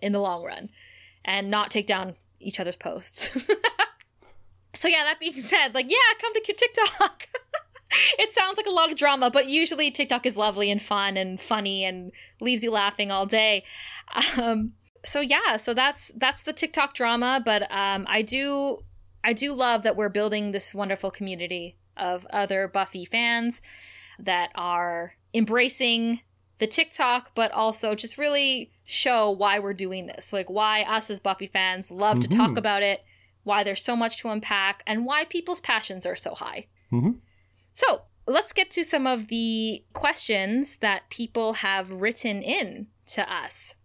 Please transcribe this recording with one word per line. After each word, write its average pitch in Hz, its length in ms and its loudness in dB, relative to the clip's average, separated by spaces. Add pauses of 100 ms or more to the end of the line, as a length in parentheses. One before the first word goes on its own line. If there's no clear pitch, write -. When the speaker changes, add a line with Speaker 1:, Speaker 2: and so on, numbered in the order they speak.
Speaker 1:
in 202 100 0
the 202 80 2
long 175 240 -2
run - 240 -10 (560)
and 196 260 -2
not 208 200 2
take 208 160 -2
down 185 300 -2 (240)
each 196 200 -8
other's 175 160 -6
posts? - 540 -6 (120)
<laughs> - 60 -2 (1300)
So 349 120 0
yeah, 320 160 6
that 311 160 0
being 320 200 -6
said, 262 340 2
like, 254 140 0
yeah, 381 80 4 (240)
come 440 140 -2
to 427 60 2
K-, 415 120 -2
TikTok. - 800 2
<laughs> 508 60 -8 (800)
It 440 140 2
sounds 381 240 2
like 440 100 -4
a 403 60 0
lot 330 180 6
of 311 80 -6
drama, 269 320 4
but 269 180 4
usually 311 400 2
TikTok 262 380 0
is 226 100 0
lovely 208 320 2
and 208 140 0
fun 196 340 0
and 185 240 -2
funny 196 440 -2
and 185 260 -6 (300)
leaves 226 240 0
you 226 80 0
laughing 202 400 0
all 196 120 0
day. 214 380 2 (720)
Um, 226 360 0 (320)
so - 160 -4
yeah, 285 380 2
so 233 160 -4
that's, 269 420 0
that's 262 260 0
the 302 100 -6
TikTok 302 420 -2
drama. 240 500 2
But, 208 260 0
um, 196 380 -2
I 220 140 2
do, 277 580 -2 (420)
I 233 100 2
do 277 220 -2
love 240 300 2
that 220 100 4
we're 208 140 0
building 208 420 0
this 196 240 -6
wonderful 190 380 -4
community 175 640 -8 (200)
of 180 360 -4
other 196 340 0
Buffy 185 380 -4
fans 233 580 0 (560)
that 180 380 0
are 175 580 -2 (180)
embracing 233 880 2 (380)
the 220 80 2
TikTok, 254 720 0
but 226 160 2
also 220 420 0
just 226 240 -6
really 277 540 0 (120)
show 226 460 2
why 202 300 2
we're 202 120 -4
doing 185 340 -6
this, - 260 -12
like, 185 180 -4
why 214 320 2
us 214 280 -2
as 196 100 -6
Buffy 196 260 -2
fans 190 460 -2
love 202 280 2
to 117 80 2
talk 226 200 6
Speaker 2:
Mm-hmm. 226 100 0
Speaker 1:
about 208 240 2
it, 202 220 0 (400)
why 208 180 2
there's 196 220 -2
so 240 100 0
much 226 240 0
to 226 120 -6
unpack, 202 540 0
and 220 220 -2
why 294 180 2
people's 349 360 -4
passions 214 460 -2
are 175 100 -2
so - 180 -8
high. - 320 -10 (260)
Speaker 2:
Mm-hmm. 120 180 4 (680)
Speaker 1:
So - 260 2 (260)
let's 330 240 2
get 381 180 2
to 339 140 0
some 285 200 0
of 240 220 0
the 226 580 -2 (100)
questions 233 840 -2
that 196 340 -2
people 226 440 -2
have 196 360 -2
written 202 500 -2
in 220 460 -4 (200)
to - 220 -4
us. - 460 -8 (100)